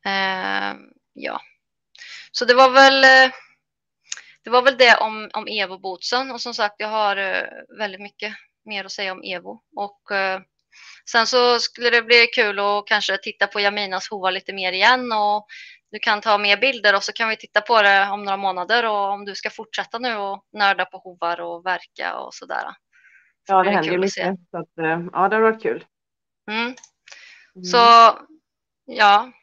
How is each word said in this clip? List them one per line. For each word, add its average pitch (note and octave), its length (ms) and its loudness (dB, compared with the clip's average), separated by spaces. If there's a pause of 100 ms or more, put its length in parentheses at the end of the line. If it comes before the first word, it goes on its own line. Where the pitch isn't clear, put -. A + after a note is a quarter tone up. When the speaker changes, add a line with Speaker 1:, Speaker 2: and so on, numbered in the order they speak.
Speaker 1:
Eh, G3 680 -4 (380)
ja. - 280 -10 (920)
Så - 120 -6
det A#3+ 100 4
var C4 160 8
väl, C4+ 340 6
eh, C4 300 8 (1080)
det A3+ 80 -16
var B3 120 4
väl B3+ 140 2
det A#3+ 200 6
om, G#3+ 360 -4
om G#3+ 160 -10
Evo-bootsen. G3 840 -6
Och A#3+ 80 -12
som A#3+ 140 -10
sagt, G#3 240 -4
jag G#3+ 100 -10
har, G#3+ 280 -2
eh, F#3+ 260 -4 (360)
väldigt G3+ 220 -8
mycket G#3 340 -14 (300)
mer G#3 200 -10
att F#3+ 80 -16
säga G3 200 -8
om F#3 120 -14
Evo. F#3+ 380 -14 (140)
Och, G3+ 400 -12
eh, F#3+ 240 -4 (680)
sen A3+ 160 0
så B3 340 2
skulle A#3 300 -4
det A#3 120 2
bli A#3 240 4
kul G#3+ 320 -2
att G3+ 280 -2
kanske G3+ 320 -2
titta - 280 -4
på G3+ 140 -8
Jaminas G3+ 500 -4
hovar F#3 220 -4
lite F#3+ 200 -10
mer F#3 200 -6
igen. A#3+ 400 2
Och G#3 340 -2 (440)
du G#3+ 80 -14
kan G#3 220 -2
ta G#3 180 0
mer G3+ 180 0
bilder, G#3+ 380 0
och G3 100 0
så A3 80 -10
kan A3+ 160 -4
vi A3 80 -4
titta - 240 -4
på A3 220 2
det G3 260 4
om G3+ 160 -10
några G3 120 -4
månader. G3 500 -2
Och G#3+ 100 -2 (160)
om G3+ 120 -10
du G3+ 100 -12
ska G#3+ 160 -12
fortsätta - 480 -12
nu A#3 180 -6
och G3+ 360 -8
nörda G3 320 0
på - 140 -12
hovar F3 420 -6
och E3+ 260 -12
verka - 520 -8
och - 160 -14
sådär, - 300 -8 (840)
så G3 60 -2
Speaker 2:
Ja, F#3+ 100 6
Speaker 1:
blir F#3+ 80 0
Speaker 2:
det - 0 -
Speaker 1:
det G#3 60 0
Speaker 2:
händer D#3+ 160 -2
ju F3+ 40 -2
Speaker 1:
kul F#3 80 -2
att G3 80 -4
se. F#3 180 -4
Speaker 2:
mycket, F#3+ 200 -12
så F3 80 -12
att, E3 200 -14
eh, D#3+ 220 -4 (120)
ja, F#3 160 0
det G#3 80 -2
har A3 60 2
varit A3 200 0
kul. A#2 220 -6 (680)
Speaker 1:
Mm. A3 120 -4 (920)
Speaker 2:
Mm. F#3 80 -18
Speaker 1:
Så, F3+ 140 0 (1040)
ja. A3 480 2 (100)